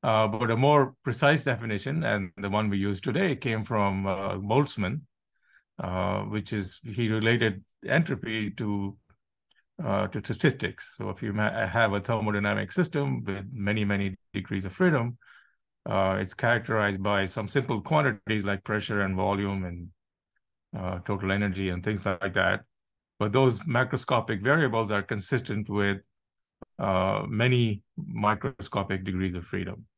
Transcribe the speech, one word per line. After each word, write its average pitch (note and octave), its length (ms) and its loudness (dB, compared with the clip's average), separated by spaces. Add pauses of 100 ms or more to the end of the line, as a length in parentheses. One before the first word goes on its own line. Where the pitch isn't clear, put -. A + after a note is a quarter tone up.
Uh, A2 240 4
but A2 240 0
a A2+ 60 4
more C#3 380 6 (100)
precise C#3+ 400 4
definition, A#2 580 -2
and G2+ 360 0
the G2+ 100 -2
one G#2+ 220 2
we G2+ 80 0
use G2 220 -2
today, D#3 360 0
came A2 260 -2
from, G2 440 0
uh, F#2+ 300 -2
Boltzmann, A2 640 0 (760)
uh, F#2+ 440 -2
which G#2 300 -4
is, G2 300 -4
he A2+ 260 -2
related A2 540 2 (240)
entropy A2+ 640 0
to, G2+ 460 -4 (880)
uh, G2+ 240 0
to - 160 -6
statistics. - 720 -2
So G2+ 140 -6
if - 120 -8
you G#2+ 100 -4
ma-, G#2+ 340 0
have G#2+ 260 2
a G2+ 80 0
thermodynamic G#2 720 -2
system C#3 500 -2
with G2 300 -6
many, G#2 320 0
many G2 320 0 (160)
degrees G2 320 -4
of F#2 80 -8
freedom, B2 460 2 (680)
uh, F#2+ 300 2
it's G2 160 -4
characterized A2 680 2
by G2 260 2
some G#2 200 -6
simple A#2+ 340 -2
quantities A2 640 0
like G2 200 -2
pressure G#2 380 -2
and F#2+ 120 0
volume G2 500 0
and, F2 240 -8 (880)
uh, F#2 280 -4
total G2 260 -2
energy G2 380 0
and F2 160 -4
things G#2 200 -2
like F#2+ 300 -2
that. F#2+ 300 2 (560)
But G#2 120 0
those B2+ 280 4
macroscopic A#2+ 840 0
variables A2+ 480 2
are G2+ 120 0
consistent G#2+ 680 -4
with, G2+ 300 2 (800)
uh, G2 500 2
many A#2 540 2 (140)
microscopic G2+ 1080 -2
degrees F#2 320 -2
of F2 100 -10
freedom. - 400 -8 (120)